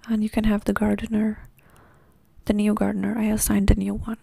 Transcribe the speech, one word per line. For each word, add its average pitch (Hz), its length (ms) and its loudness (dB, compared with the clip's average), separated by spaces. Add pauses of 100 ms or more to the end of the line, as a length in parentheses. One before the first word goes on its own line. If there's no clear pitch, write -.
And 220 160 0
you 214 60 -2
can 220 160 0
have 208 200 2
the 208 80 0
gardener, 214 720 -2 (960)
the - 80 0
new 208 200 2
gardener. 202 440 -2
I 214 80 -2
assigned 208 420 0
the 208 80 6
new 202 200 -4
one 220 280 -6